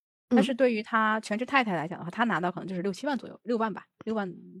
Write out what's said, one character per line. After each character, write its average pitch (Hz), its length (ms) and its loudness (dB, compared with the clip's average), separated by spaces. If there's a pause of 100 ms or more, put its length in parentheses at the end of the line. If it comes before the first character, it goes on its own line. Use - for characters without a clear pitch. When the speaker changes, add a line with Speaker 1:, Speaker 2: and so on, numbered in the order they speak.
(300)
Speaker 1:
嗯。 247 60 6
Speaker 2:
但 220 80 8
是 247 120 -2
对 254 180 4
于 214 80 0
她 220 380 2
全 208 180 -4
职 247 80 -4
太 269 180 4
太 208 120 -2
来 156 120 -2
讲 180 120 -8
的 - 60 -12
话， 165 40 -8
她 214 140 0
拿 202 160 2
到 180 120 0
可 180 80 -6
能 156 80 -6
就 190 60 -6
是 180 80 -2
六 196 100 0
七 190 140 -6
万 285 100 0
左 - 140 -8
右， - 140 -16
六 226 140 0
万 220 140 0
吧， - 120 -10 (220)
六 220 100 -2
万 196 160 -2 (280)